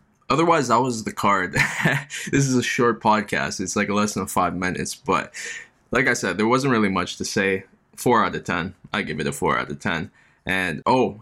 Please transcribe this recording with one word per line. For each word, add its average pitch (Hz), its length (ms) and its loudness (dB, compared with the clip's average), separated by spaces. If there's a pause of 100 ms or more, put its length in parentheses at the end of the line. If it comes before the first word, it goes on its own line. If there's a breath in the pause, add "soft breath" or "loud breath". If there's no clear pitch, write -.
(280)
otherwise, 156 400 2
that 120 140 4
was 117 220 -4
the 101 80 -6
card. 92 420 0
<laughs> - 760 -2
This 139 160 2
is 127 80 0
a 123 80 4
short 120 380 0
podcast. 104 600 0
It's, 92 160 -6
like, 101 120 0
less 104 240 0
than 95 140 -4
five 87 280 0
minutes. 90 400 -4
But, - 380 -2 (580 loud breath)
like 131 160 0
I 123 80 2
said, 95 220 -2
there 107 100 2
wasn't 131 260 2
really 107 160 4
much 90 280 -2
to 90 80 -8
say. 95 400 0 (320)
Four 117 280 4
out 87 100 -2
of 80 100 -8
ten. 87 300 -4 (180)
I 104 100 -2
give 82 180 -6
it 73 60 -2
a 71 60 -2
four 71 260 0
out 62 120 -4
of 71 100 -10
ten. 85 300 -4 (360 soft breath)
And, 90 400 -2
oh, 113 340 2